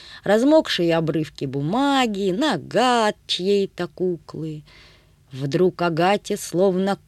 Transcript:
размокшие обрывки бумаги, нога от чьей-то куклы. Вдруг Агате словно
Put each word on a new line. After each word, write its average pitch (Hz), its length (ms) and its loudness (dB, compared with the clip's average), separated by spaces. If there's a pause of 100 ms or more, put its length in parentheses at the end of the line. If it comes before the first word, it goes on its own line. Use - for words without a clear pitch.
(240)
размокшие 220 720 4
обрывки 160 480 -2
бумаги, 202 880 0
нога 220 800 0
от 214 80 -4 (100)
чьей-то 190 600 -2
куклы. 156 760 -6 (680)
Вдруг 160 500 0
Агате 175 560 0
словно 190 720 0